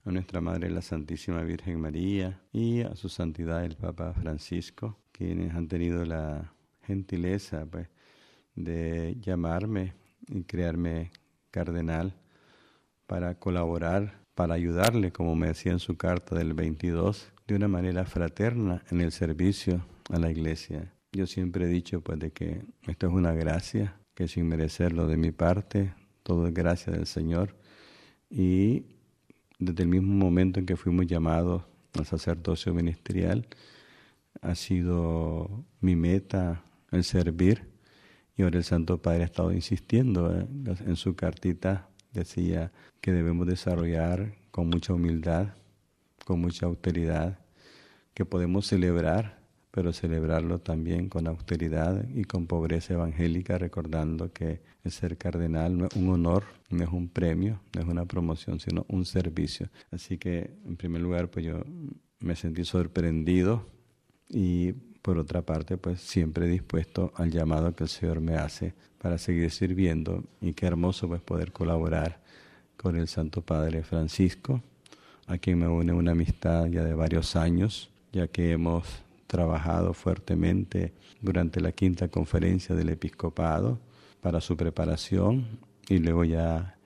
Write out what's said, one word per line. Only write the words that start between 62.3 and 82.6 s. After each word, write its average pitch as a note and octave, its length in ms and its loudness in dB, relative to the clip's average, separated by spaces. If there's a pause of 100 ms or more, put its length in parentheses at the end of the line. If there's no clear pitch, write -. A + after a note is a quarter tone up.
sentí E2+ 280 -4
sorprendido F2 1000 2 (640)
y, F2+ 440 2 (280)
por F#2 160 2
otra D#2+ 240 4
parte, D#2+ 380 -2
pues F2 240 -2
siempre E2+ 440 2
dispuesto F2 720 2
al E2 140 2
llamado D#2+ 440 4
que D#2+ 100 -2
el D#2 40 0
Señor D#2+ 320 -2
me D#2+ 160 0
hace D#2+ 380 -4 (240)
para F2 180 0
seguir E2+ 340 0
sirviendo. F2+ 720 0 (200)
Y F2 100 0
qué F2+ 140 0
hermoso, F2 420 2
pues, E2+ 140 -4
poder E2+ 280 -2
colaborar E2 720 0 (560)
con F2+ 200 0
el E2+ 120 0
Santo D#2+ 320 -4
Padre D#2+ 420 0
Francisco, F2+ 800 2 (640)
a F2 120 -2
quien F2 220 2
me E2+ 80 2
une E2+ 260 2
una E2+ 180 4
amistad E2+ 540 2
ya E2+ 180 0
de E2 80 0
varios D#2+ 440 0
años, F2 520 2 (240)
ya F2 160 0
que E2+ 240 2
hemos E2+ 320 0 (420)
trabajado E2+ 680 2
fuertemente F2 1000 0 (300)
durante F2 400 0
la E2 100 0
quinta F2+ 360 2
conferencia F2 640 2